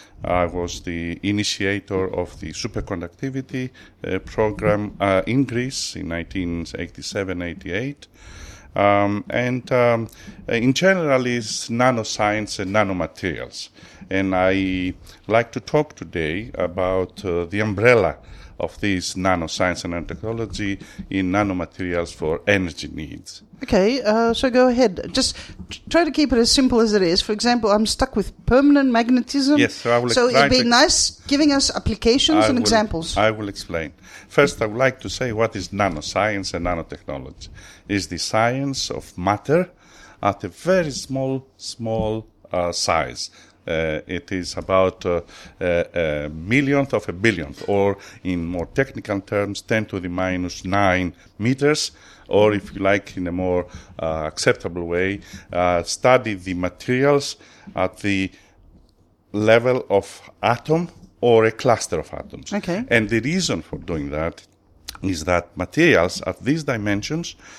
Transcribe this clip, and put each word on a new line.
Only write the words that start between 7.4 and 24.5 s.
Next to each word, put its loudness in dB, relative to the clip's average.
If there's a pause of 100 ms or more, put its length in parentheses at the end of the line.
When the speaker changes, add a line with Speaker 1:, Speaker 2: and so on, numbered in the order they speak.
Speaker 1:
eighty-eight. -8 (640)
Um, 2
and, -2
um, 2 (400)
in 2
general 2
is -4
nanoscience 0
and -4
nanomaterials. -2 (420)
And 2
I 2 (340)
like 2
to -6
talk -2
today -4
about, -2
uh, -2
the -4
umbrella 4 (420)
of -6
this -2
nanoscience 0
and -6
nanotechnology -6 (300)
in 0
nanomaterials -2
for -4
energy 0
needs. -14 (220)
Speaker 2:
Okay, 2
uh, 0
so 0
go 4